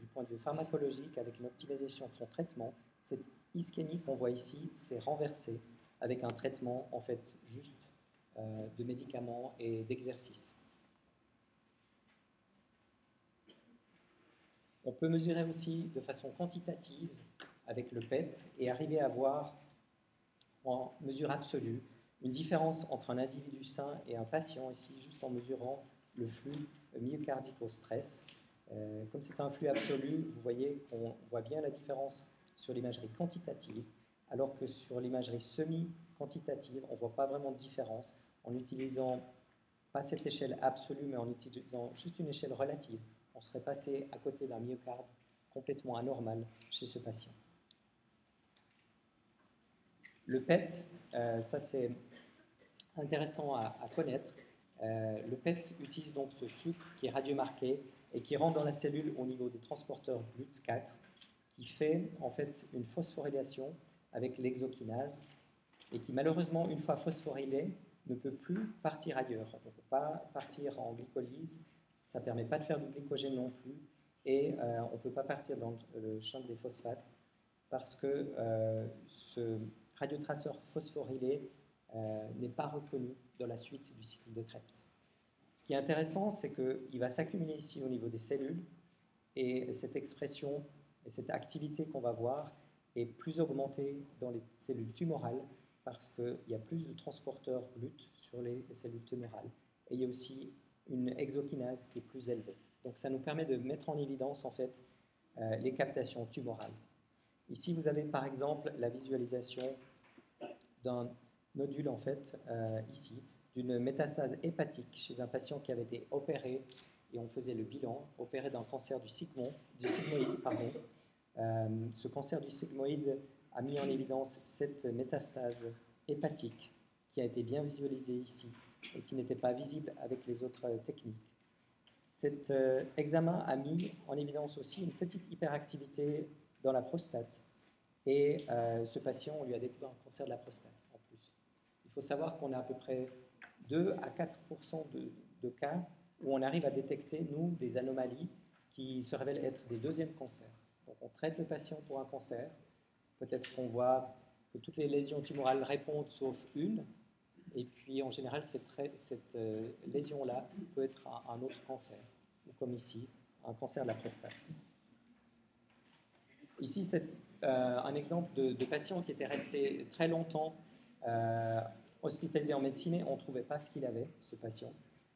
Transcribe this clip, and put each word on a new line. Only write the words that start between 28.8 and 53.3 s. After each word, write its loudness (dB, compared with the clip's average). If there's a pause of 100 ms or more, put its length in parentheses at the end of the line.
comme -4
c'est -10
un 2
flux 2
absolu, 2
vous -10
voyez 2
qu'on -2 (140)
voit 0
bien -2
la 2
différence -4 (300)
sur -4
l'imagerie 0
quantitative, -2 (460)
alors 2
que -4
sur -4
l'imagerie 0
semi-quantitative, -2
on -4
ne -6
voit -2
pas 4
vraiment 0
de -4
différence -6 (300)
en -4
utilisant 0 (680)
pas 2
cette 0
échelle 0
absolue, 2
mais 0
en 0
utilisant -6
juste -8
une 0
échelle -2
relative. 0 (340)
On -14
serait -6
passé -2
à -8
côté -2
d'un -2
myocarde -4 (440)
complètement -2
anormal 0 (240)
chez -4
ce -4
patient. -6 (3000)
Le 4
pet, 6 (280)
euh, 4
ça 0
c'est 2 (1080)
intéressant 2